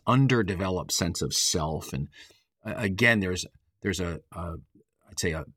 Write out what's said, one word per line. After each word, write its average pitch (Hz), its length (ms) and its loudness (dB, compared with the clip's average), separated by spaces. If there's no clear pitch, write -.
underdeveloped 98 880 2
sense - 280 -2
of 71 140 -2
self. - 580 -2
And, 71 140 -4
uh, 107 120 -8
again, 113 420 4
there's, 92 260 -2
there's 92 180 -2
a, 85 200 -4
a, 85 240 -8
I'd - 100 -8
say 87 120 0
a 78 120 -6